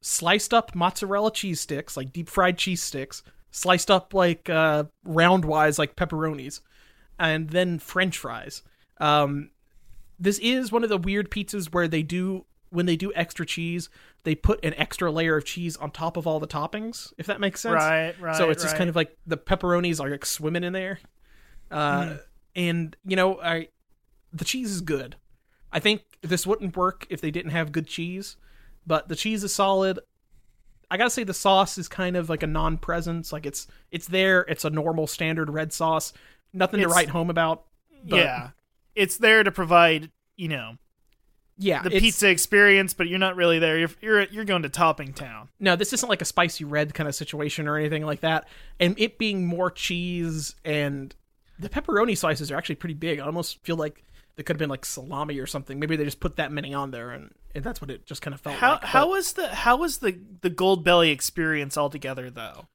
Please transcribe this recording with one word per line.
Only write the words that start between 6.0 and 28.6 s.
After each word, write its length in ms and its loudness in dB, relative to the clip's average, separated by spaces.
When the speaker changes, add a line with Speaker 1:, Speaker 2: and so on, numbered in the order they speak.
Speaker 1:
and 300 0
then 280 2
French 400 -2
fries. 440 -10
Um, 520 2
this 220 0
is 320 0
one 100 2
of 80 0
the 80 2
weird 320 -2
pizzas 420 -6
where 140 2
they 160 0
do, 440 -4
when 160 0
they 100 2
do 180 -4
extra 320 -4
cheese, 420 -6
they 100 0
put 300 0
an 100 -2
extra 360 -2
layer 260 2
of 80 -2
cheese 320 -6
on 160 -10
top 240 -6
of 100 -4
all 140 0
the 80 -8
toppings, 680 -8
if 100 -10
that 140 -4
makes 200 -2
sense. 160 0
Speaker 2:
Right, 440 2
right, 160 -4
Speaker 1:
So 140 4
it's 120 0
just 120 0
Speaker 2:
right. 40 -2
Speaker 1:
kind 120 0
of 60 -2
like 280 -2
the 140 -4
pepperonis 640 0
are, 80 -4
like, 160 -6
swimming 380 -4
in 80 -6
there. 260 -6
Uh, 360 0
Speaker 2:
Hmm. 80 -8
Speaker 1:
and, 400 -2
you 100 0
know, 240 4
I, 280 -4
the 120 -6
cheese 260 -4
is 100 -4
good. 360 -6
I 80 0
think 220 2
this 240 -2
wouldn't 300 -2
work 340 -2
if 100 -8
they 100 -4
didn't 220 -6
have 200 -2
good 140 -2
cheese, 500 -10